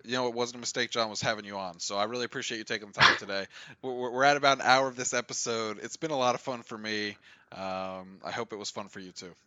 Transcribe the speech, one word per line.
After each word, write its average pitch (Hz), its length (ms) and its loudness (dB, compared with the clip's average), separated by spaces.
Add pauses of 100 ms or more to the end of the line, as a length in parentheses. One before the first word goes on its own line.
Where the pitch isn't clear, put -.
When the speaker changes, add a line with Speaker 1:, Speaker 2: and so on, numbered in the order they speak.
Speaker 1:
you 117 100 -4
know, 127 140 2
it 117 60 -2
wasn't 120 240 -2
a - 20 -12
mistake, 120 320 -2
John, 113 180 2
was 101 120 -6
having 107 240 0
you 101 100 -8
on. 90 240 -6
So 101 180 -4
I 101 80 4
really 120 200 -2
appreciate 120 320 -6
you 110 80 -8
taking 104 240 -4
the 95 40 -20
time - 240 6
today. 98 280 -4 (180)
Speaker 2:
<laughs> - 180 -20
Speaker 1:
We're, 131 120 -4
we're, 123 180 -2
we're 127 140 4
at 147 100 10
about 139 240 6
an - 60 -4
hour 131 240 8
of 123 80 -14
this 127 160 -2
episode. 113 680 -2
It's - 160 -8
been 160 140 -4
a 143 60 0
lot 123 180 4
of - 60 -6
fun 123 220 -6
for 117 140 -12
me. 104 380 -2 (380)
Um, 95 720 -6
I 98 60 -6
hope 120 200 -6
it 107 60 -10
was 101 120 -8
fun 101 200 -10
for 101 100 -14
you 92 140 -14
too. 90 180 -14 (160)